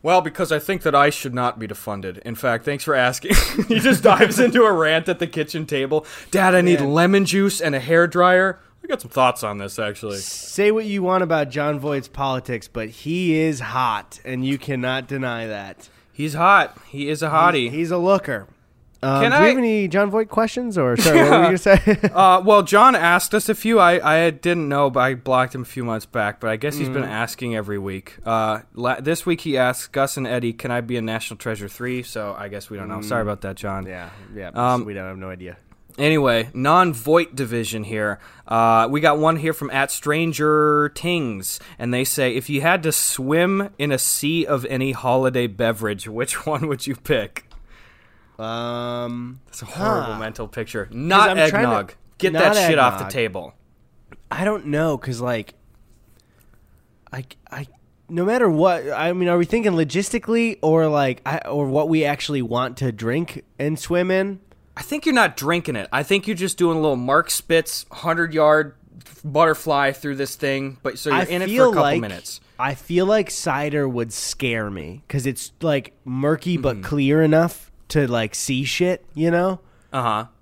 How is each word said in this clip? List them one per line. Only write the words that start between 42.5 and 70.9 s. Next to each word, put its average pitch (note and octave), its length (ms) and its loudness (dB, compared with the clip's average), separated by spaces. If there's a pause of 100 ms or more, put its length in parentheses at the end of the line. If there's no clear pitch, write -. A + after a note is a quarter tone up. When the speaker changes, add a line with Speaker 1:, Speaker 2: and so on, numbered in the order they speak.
Speaker 1:
you C#3+ 100 -2
had E3+ 220 2
to D#3 100 0
swim F3+ 840 0
in C#3+ 140 -2
a C3 60 0
sea D#3 480 -2
of C3 200 -2
any C3 260 -4
holiday B2+ 540 0
beverage, G#2+ 600 -2
which A#2 400 -6
<laughs> - 0 -
one D3+ 220 -2
would C3+ 180 -4
you C3+ 100 -6
pick?" - 500 -4 (920)
Speaker 2:
Um, A#2+ 1080 -8
Speaker 1:
That's - 160 -18
a A#2+ 40 -16
horrible E3+ 480 -4
Speaker 2:
huh. G2+ 40 -10
Speaker 1:
mental A2 300 -10
picture. G#2+ 380 -8
Speaker 2:
'Cause - 80 -18
Speaker 1:
Not F#3+ 360 4
Speaker 2:
I'm F#3 60 0
trying D#3 140 4
to G3 80 -2
Speaker 1:
eggnog. A2+ 360 0 (220)
Get F#3 160 0
Speaker 2:
not F3+ 220 4
Speaker 1:
that F#3+ 140 2
shit D#3+ 100 4
off B2 160 4
the F#2+ 100 -8
Speaker 2:
eggnog. F#2+ 80 -10
Speaker 1:
table. G2 420 -6 (760)
Speaker 2:
I E3 160 -4
don't G3+ 200 -4
know, D3 300 -2
'cause, A#2 240 -8
like, A#2 320 -6 (1600)
I, B2+ 120 -12 (260)
I, C#3 160 -12 (420)
no E3+ 160 -2
matter A#3 240 2
what, D#3+ 420 2
I D#3 220 -2
mean, F3+ 160 0
are F3 80 2
we F3 80 4
thinking G#3+ 280 0
logistically G3+ 880 -2
or, D#3+ 260 4
like, C#3 380 0
I, C#3+ 120 -4 (100)
or C#3+ 180 -2
what D3 220 0
we D#3+ 160 2
actually C#3+ 380 -2
want A#2+ 360 -4
to C3 140 -2
drink A#2 520 -4 (140)
and D3 200 -4
swim F3+ 320 -2
in? F#3+ 300 0 (360)
Speaker 1:
I - 60 -12
think D4 220 -8
you're D#4 100 0
not A#3 220 2
drinking D#3+ 400 -4
it. G2 160 -8
I C#3 100 -2
think F#3+ 240 -2
you're G#3 100 -4
just F#3 200 -6
doing E3 220 2
a - 20 0
little D3+ 160 2
Mark C3 340 2
Spitz - 600 -2
hundred-yard D#3 840 2 (500)
butterfly D3 680 2
through C#3 240 -8
this C3+ 200 -6
thing, C3+ 460 -4
but C3 160 -8